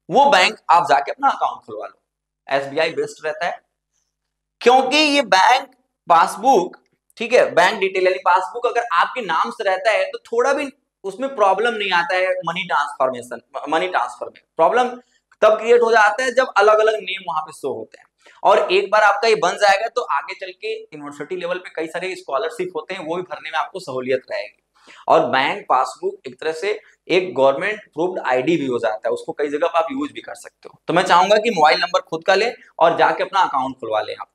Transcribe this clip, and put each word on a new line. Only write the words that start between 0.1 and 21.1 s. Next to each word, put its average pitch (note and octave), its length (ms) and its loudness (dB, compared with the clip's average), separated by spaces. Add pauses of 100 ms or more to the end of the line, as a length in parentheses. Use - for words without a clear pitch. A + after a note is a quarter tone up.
bank G#3 320 4 (120)
आप E3+ 180 4
जाके C#3+ 220 2
अपना C4+ 200 0
account - 340 -6
खुलवा G#3 220 -14
लो। - 120 -20 (500)
एसबीआई C#3 440 -2
बेस्ट D3 320 -8
रहता D#3 220 -6
है, - 140 -8 (1000)
क्योंकि C4 360 4
ये D4 280 2
bank G#3+ 440 4 (400)
passbook, F#3 680 2 (420)
ठीक A3+ 140 -4
है, G#3 200 6
bank F#3 280 2
detail F#3+ 260 0
यानी F#3 180 0
passbook F#3+ 420 0
अगर A#3 180 -2 (100)
आपके F#3+ 280 0
नाम F#3 280 -2
से A3+ 140 -10
रहता F#3+ 260 0
है F#3+ 160 0
तो - 180 -12
थोड़ा B3 280 0
भी C#4 180 -4 (340)
उसमें A#3 300 -8
problem G3+ 400 2
नहीं G3+ 200 -4
आता F3 200 0
है F#3 160 0 (100)
money E3+ 260 -6
transformation, C3 760 -4 (280)
money E3 200 -2
transfer B2 380 -6
में। - 160 -20 (140)
Problem G#3+ 320 2 (540)
तब G#3+ 160 4
create A#3 240 4
हो A3 100 2
जाता G#3+ 320 4
है B3+ 100 -2
जब B3+ 220 0
अलग-अलग G#3+ 440 4
name F#3 280 -10
वहां D#3 140 -6
पे D#3 100 -16
शो C3+ 200 -8
होते A2 260 -12
हैं। - 60 -20 (380)
और F#3+ 300 2
एक G3 180 0
बार G#3+ 120 4
आपका G#3+ 260 2
ये A3 80 4
बन F3 220 0
जाएगा G3+ 300 2
तो A#3+ 140 -4 (100)
आगे D3 240 -4
चल F#3 160 -12
के A3 200 -10
university D3+ 640 -12